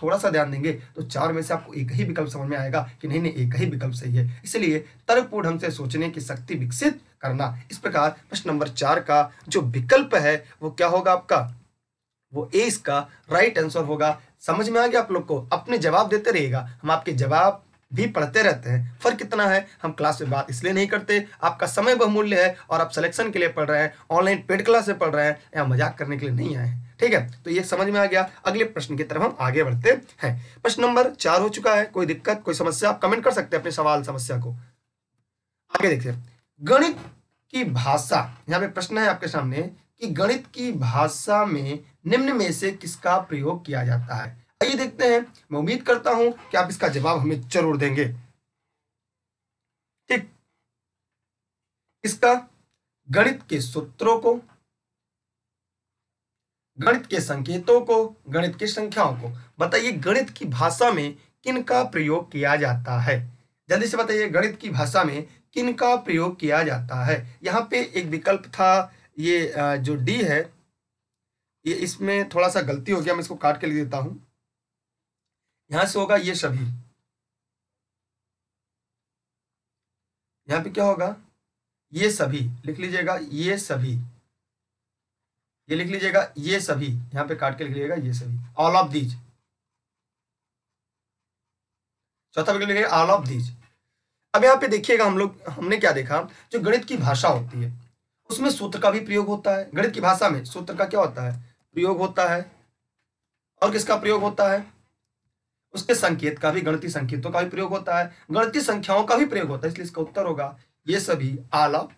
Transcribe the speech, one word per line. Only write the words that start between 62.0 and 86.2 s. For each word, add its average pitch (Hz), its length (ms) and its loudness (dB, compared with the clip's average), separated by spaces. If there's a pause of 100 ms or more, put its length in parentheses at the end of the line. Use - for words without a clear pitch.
किया 143 240 2
जाता 123 440 -2
है? 120 200 0 (480)
जल्दी 208 180 2
से 220 100 -4
बताइए 214 340 0
गणित 196 280 0
की 208 120 -10
भाषा 165 340 2
में 147 200 -4 (300)
किनका 247 440 2
प्रयोग 180 420 -2
किया 151 240 2
जाता 127 400 -4
है। - 400 -2
यहाँ 214 260 0
पे 247 160 0
एक 180 200 -6
विकल्प 165 420 -2
था 185 440 2 (260)
ये, 165 300 2
अ, 143 280 0
जो 135 200 -2
डी 185 260 0
है, 156 180 2 (1200)
ये 165 120 -2
इसमें 196 520 -2
थोड़ा 180 200 2
सा 185 140 0
गलती 139 300 -4
हो 180 80 2
गया, 175 140 0
मैं - 60 -2
इसको 170 160 -8
काट 147 240 0
के 170 60 -4
लिख 151 180 -2
देता 135 140 -6
हूँ। - 220 -8 (1500)
यहां 170 160 2
से 196 120 -4
होगा 196 200 4
ये 180 180 -2
सभी, 131 280 -2 (3750)
यहां 160 160 0
पे 196 60 -8
क्या 202 140 0
होगा, 190 300 0 (800)
ये 196 200 0
सभी 143 280 -2 (240)
लिख 151 140 -8
लीजिएगा, 180 440 -4
ये 160 360 -4
सभी, 131 340 -4 (1800)
ये 156 80 -2
लिख 175 120 -4
लीजिएगा, 196 380 0 (120)